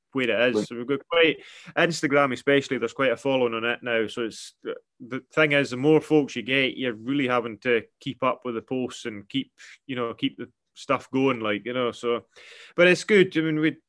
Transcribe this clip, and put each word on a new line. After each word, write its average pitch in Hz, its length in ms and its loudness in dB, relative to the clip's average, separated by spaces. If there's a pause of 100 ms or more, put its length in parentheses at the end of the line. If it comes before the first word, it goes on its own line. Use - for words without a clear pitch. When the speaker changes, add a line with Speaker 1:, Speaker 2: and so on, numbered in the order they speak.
(140)
Speaker 1:
where 127 160 -2
it 113 200 4
is. - 60 0
Speaker 2:
Right. 104 120 0
Speaker 1:
So 123 80 -12
we've 120 120 -10
got 139 220 -4
quite, 165 280 4 (380)
Instagram 143 580 2
especially, 139 440 0
there's 113 160 -4
quite 135 180 0
a 113 60 -2
following 131 360 0
on 113 120 -4
it 120 160 -2
now. 113 260 0
So 120 160 -6
it's, - 300 -10 (460)
the 127 240 -12 (100)
thing 156 200 2
is, 139 180 2
the 123 60 -8
more 147 240 4
folks 151 340 2
you 123 60 -6
get, 131 360 -2
you're 127 160 -4
really 127 340 -4
having 117 320 -2
to 117 240 0 (160)
keep 131 240 -10
up 127 220 0
with 123 100 -6
the 113 60 -8
posts 127 440 -8
and 104 220 -12
keep, - 240 -6 (360)
you 135 80 -8
know, 117 180 -6
keep - 240 -6
the 120 120 -14 (260)
stuff - 360 -4
going, 135 280 0
like, 104 260 -4
you 123 80 -6
know, 123 180 -2
so, 117 340 -4 (500)
but 175 120 6
it's 175 160 4
good. 185 340 4
I 160 40 0
mean, 156 180 0
we, 156 180 0 (120)